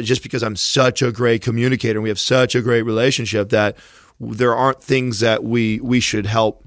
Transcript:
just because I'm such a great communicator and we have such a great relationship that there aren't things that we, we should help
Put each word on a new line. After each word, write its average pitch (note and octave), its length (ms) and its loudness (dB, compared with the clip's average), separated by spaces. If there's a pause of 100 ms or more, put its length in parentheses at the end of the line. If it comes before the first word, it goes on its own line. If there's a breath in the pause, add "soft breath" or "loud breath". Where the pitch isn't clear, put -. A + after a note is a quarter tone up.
just B2 180 0
because A2+ 220 -6
I'm G#2+ 100 -4
such B2+ 480 0
a B2 80 2
great A#2 320 0
communicator A#2 560 0
and G#2+ 60 -4
we A2 60 -2
have G2+ 100 -4
such B2+ 340 2
a B2+ 60 0
great A#2 220 2
relationship A2 640 0
that G#2 280 2 (440 loud breath)
there A#2 340 0
aren't C3 280 0
things B2+ 380 -2
that A2+ 240 2
we, A2+ 360 0
we B2 180 0
should G#2+ 280 -2
help A2 400 0